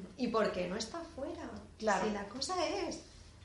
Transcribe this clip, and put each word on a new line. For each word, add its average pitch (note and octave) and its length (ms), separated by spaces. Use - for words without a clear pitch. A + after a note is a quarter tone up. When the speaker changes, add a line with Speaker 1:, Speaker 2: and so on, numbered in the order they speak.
Speaker 1:
¿Y B3 100
por G#3+ 240
qué F3+ 160
no F3+ 80
está A3+ 240
fuera? D4+ 340
Speaker 2:
Claro. G#3+ 260
Speaker 1:
Si G#3+ 80
la G3+ 160
cosa C4+ 240
es F4 340